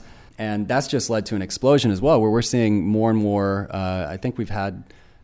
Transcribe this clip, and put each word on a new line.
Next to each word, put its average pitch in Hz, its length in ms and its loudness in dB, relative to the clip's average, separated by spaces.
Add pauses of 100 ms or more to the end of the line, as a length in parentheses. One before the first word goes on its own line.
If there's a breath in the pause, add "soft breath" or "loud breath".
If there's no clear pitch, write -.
(380 soft breath)
And 104 300 -4
that's 135 200 -2
just 127 220 -2
led 110 160 -2
to 110 100 -6
an 98 60 -2
explosion 123 500 2
as 92 80 0
well, 127 220 4
where 107 100 4
we're 117 100 2
seeing 107 460 2
more 110 220 2
and 110 100 2
more, 101 520 0
uh, 92 380 -4
I 92 80 -10
think 123 200 -6
we've 110 120 -6
had 101 360 -6 (380 soft breath)